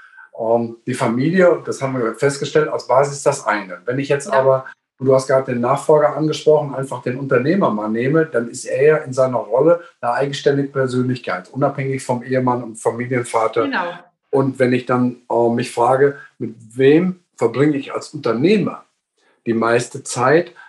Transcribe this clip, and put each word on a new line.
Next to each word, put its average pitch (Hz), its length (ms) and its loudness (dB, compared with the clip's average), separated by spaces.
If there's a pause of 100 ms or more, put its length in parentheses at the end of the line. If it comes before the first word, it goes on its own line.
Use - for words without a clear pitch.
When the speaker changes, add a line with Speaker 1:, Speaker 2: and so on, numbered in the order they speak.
(400)
Speaker 1:
Ähm, 117 380 -2 (100)
die 127 60 -4
Familie, 151 720 2
das 113 160 -6
haben 131 180 -4
wir 113 160 -2
festgestellt, 147 540 0
als - 180 -8
Basis 139 360 2
das - 220 0
eine. 98 400 -4
Wenn 127 140 -4
ich 135 100 -6
jetzt 139 180 -2
Speaker 2:
Ja. - 60 -4
Speaker 1:
aber, 131 320 2 (340)
du 131 140 2
hast 131 140 2
gerade 131 240 2
den 120 100 -2
Nachfolger 143 540 2
angesprochen, 147 580 2
einfach 131 280 -8
den 135 180 -6
Unternehmer 139 520 0
mal 107 180 -4
nehme, 135 360 2
dann 117 240 -4
ist - 160 -12
er 127 180 0
ja 151 140 6
in 135 140 -6
seiner 127 280 0
Rolle 135 420 2 (180)
eine 120 140 -2
eigenständige 139 560 0
Persönlichkeit, 127 840 -2
unabhängig 135 520 -4
vom 120 200 -6
Ehemann 127 400 -2
und 113 140 -14
Familienvater. 120 840 -2
Speaker 2:
Genau. 180 300 -4 (360)
Speaker 1:
Und 135 300 0
wenn 127 120 4
ich 127 140 0
dann, 123 320 0 (120)
äh, 117 200 2
mich 117 220 -2
frage, 131 440 2 (240)
mit 123 160 -8 (220)
wem 156 420 4 (160)
verbringe 127 400 2
ich - 180 -8
als - 200 -10
Unternehmer 143 720 0 (600)
die 117 80 -2
meiste 117 500 -2
Zeit, 139 500 0 (160)